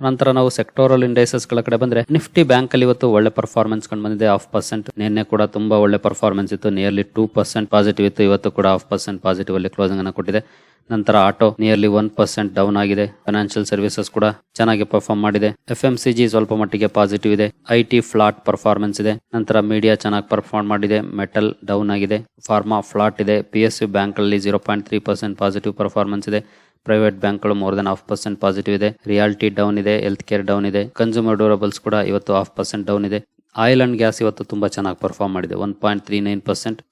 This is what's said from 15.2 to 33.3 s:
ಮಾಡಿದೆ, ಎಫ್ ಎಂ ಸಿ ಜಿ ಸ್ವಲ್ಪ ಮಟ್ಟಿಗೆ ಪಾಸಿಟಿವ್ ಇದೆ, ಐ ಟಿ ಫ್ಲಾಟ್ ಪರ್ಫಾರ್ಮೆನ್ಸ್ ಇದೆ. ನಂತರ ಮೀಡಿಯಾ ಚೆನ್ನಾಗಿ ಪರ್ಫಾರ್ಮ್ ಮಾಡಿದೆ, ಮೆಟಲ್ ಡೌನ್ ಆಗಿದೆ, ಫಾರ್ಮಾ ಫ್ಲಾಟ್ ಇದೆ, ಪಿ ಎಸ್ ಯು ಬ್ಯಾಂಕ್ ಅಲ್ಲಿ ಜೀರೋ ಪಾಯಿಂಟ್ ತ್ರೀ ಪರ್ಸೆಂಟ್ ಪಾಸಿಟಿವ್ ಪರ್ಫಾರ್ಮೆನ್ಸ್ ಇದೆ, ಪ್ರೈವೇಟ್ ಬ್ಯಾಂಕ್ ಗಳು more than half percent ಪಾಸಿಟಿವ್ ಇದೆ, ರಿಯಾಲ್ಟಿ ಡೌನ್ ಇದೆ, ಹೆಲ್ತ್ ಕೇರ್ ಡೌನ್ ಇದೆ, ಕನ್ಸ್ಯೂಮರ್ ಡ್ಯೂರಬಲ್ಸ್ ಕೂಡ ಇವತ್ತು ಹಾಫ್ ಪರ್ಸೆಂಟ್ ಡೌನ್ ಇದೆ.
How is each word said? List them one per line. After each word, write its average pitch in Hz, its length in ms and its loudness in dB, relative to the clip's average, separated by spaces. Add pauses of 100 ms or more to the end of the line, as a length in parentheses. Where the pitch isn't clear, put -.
ಮಾಡಿದೆ, 104 340 0 (140)
ಎಫ್ 127 140 -4
ಎಂ 131 120 2
ಸಿ 127 160 0
ಜಿ 117 160 2
ಸ್ವಲ್ಪ 110 260 2
ಮಟ್ಟಿಗೆ 107 320 0
ಪಾಸಿಟಿವ್ 104 480 2
ಇದೆ, 104 200 0 (160)
ಐ 117 120 4
ಟಿ 120 180 2
ಫ್ಲಾಟ್ 107 440 0
ಪರ್ಫಾರ್ಮೆನ್ಸ್ 101 560 0
ಇದೆ. 107 140 0 (200)
ನಂತರ 107 260 2
ಮೀಡಿಯಾ 107 340 2
ಚೆನ್ನಾಗಿ 104 340 -2
ಪರ್ಫಾರ್ಮ್ 104 400 -2
ಮಾಡಿದೆ, 104 320 0
ಮೆಟಲ್ 104 540 -4 (120)
ಡೌನ್ 104 240 -2
ಆಗಿದೆ, 104 360 -2 (200)
ಫಾರ್ಮಾ 107 340 0
ಫ್ಲಾಟ್ 107 420 -2
ಇದೆ, 104 200 2
ಪಿ 110 200 0
ಎಸ್ 110 200 0
ಯು 107 60 -2
ಬ್ಯಾಂಕ್ 101 320 -2
ಅಲ್ಲಿ 104 180 0
ಜೀರೋ 101 200 0
ಪಾಯಿಂಟ್ 104 280 -4
ತ್ರೀ 107 120 -4
ಪರ್ಸೆಂಟ್ 101 400 -4
ಪಾಸಿಟಿವ್ 101 360 -2
ಪರ್ಫಾರ್ಮೆನ್ಸ್ 101 540 -4
ಇದೆ, - 400 -6 (160)
ಪ್ರೈವೇಟ್ 107 320 2
ಬ್ಯಾಂಕ್ 101 260 -4
ಗಳು 104 120 0
more 98 180 -2
than 101 140 -2
half 95 240 -6
percent 101 300 -6
ಪಾಸಿಟಿವ್ 101 360 -2
ಇದೆ, 104 300 -2
ರಿಯಾಲ್ಟಿ 104 420 0
ಡೌನ್ 104 300 0
ಇದೆ, 104 220 0
ಹೆಲ್ತ್ 101 220 -4
ಕೇರ್ 101 200 -2
ಡೌನ್ 101 240 0
ಇದೆ, 101 220 -2
ಕನ್ಸ್ಯೂಮರ್ 113 480 0
ಡ್ಯೂರಬಲ್ಸ್ 104 440 0
ಕೂಡ 107 140 -4
ಇವತ್ತು 98 400 -2
ಹಾಫ್ 98 220 -2
ಪರ್ಸೆಂಟ್ 98 300 -6
ಡೌನ್ 101 200 -2
ಇದೆ. 101 180 -6 (320)